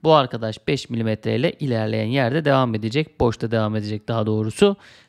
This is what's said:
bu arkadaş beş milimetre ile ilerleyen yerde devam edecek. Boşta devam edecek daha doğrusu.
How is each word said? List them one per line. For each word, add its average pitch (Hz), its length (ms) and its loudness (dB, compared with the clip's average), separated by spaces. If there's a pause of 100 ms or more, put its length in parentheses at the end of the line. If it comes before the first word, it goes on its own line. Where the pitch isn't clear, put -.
bu 160 80 6
arkadaş 120 540 0
beş 143 220 -2
milimetre 110 460 -2
ile 135 160 0
ilerleyen 110 560 -2
yerde 135 380 0
devam 131 300 2
edecek. 113 440 -4
Boşta 113 320 0
devam 110 240 0
edecek 104 320 -6
daha 113 180 -2
doğrusu. 110 500 2 (340)